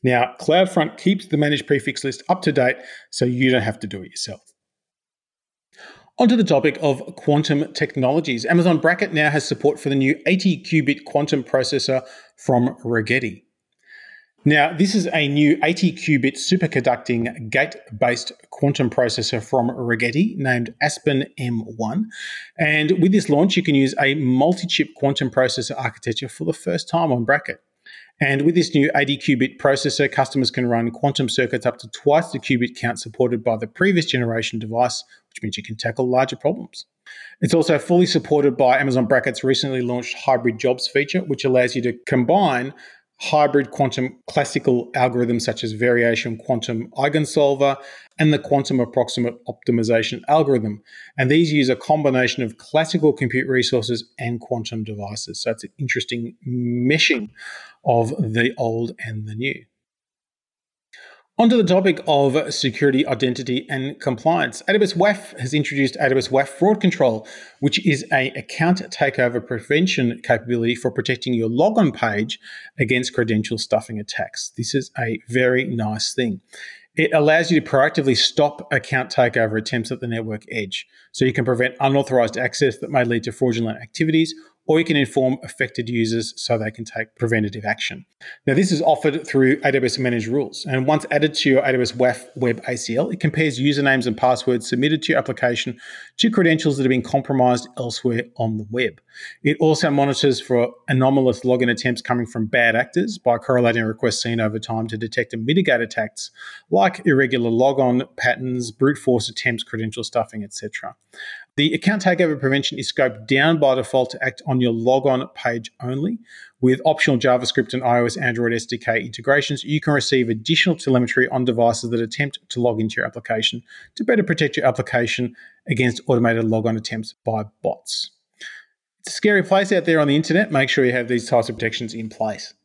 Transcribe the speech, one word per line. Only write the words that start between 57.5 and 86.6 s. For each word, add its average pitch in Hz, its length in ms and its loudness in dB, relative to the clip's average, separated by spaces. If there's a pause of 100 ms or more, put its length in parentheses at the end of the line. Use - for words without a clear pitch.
of 117 240 2
the 120 480 0
old 117 420 -4
and 110 280 -10
the 107 80 -10
new. 127 300 -6 (1700)
Onto 233 180 6
the 220 60 4
topic 185 420 2
of 143 480 2
security, 139 540 0
identity, 127 600 -2
and 139 320 -8
compliance. 143 680 -2
A 190 60 2
W 208 100 4
S 190 100 0
waf 196 460 0
has 127 160 -6
introduced 139 400 0
A 139 140 2
W 131 80 4
S 127 100 0
waf 135 220 2
Fraud 208 300 2
Control, 127 480 2 (340)
which 139 260 0
is 143 240 0
an 131 240 0
account 175 460 0 (100)
takeover 123 520 0
prevention 131 800 0
capability 120 520 0
for 120 160 -2
protecting 127 420 -4
your 113 160 0
logon 175 420 2
page 107 460 -4 (400)
against 123 380 0
credential 110 420 0
stuffing 110 420 -4
attacks. - 560 -10
This - 200 -6
is 131 240 -4
a 113 200 -4 (100)
very 127 340 2
nice 110 500 -6
thing. 113 280 -4 (540)
It 156 180 0
allows 156 360 4
you 165 100 4
to - 80 -8
proactively 135 480 2
stop - 560 0
account 131 380 -2
takeover 117 480 2
attempts 113 340 -4
at 127 100 -8
the 123 60 -8
network 110 440 -6
edge. 101 340 -8 (280)
So 135 120 2
you 131 80 2
can 127 120 0
prevent 127 340 0
unauthorized 131 580 2
access 127 420 0
that - 120 -10
may 131 120 2
lead 117 200 -2
to 120 80 -6
fraudulent 117 500 -2
activities, 160 540 0 (320)
or 156 100 4
you 165 80 2
can 165 100 0
inform 135 480 2
affected 120 460 -6
users 113 480 -2
so 120 200 -2
they 110 120 -4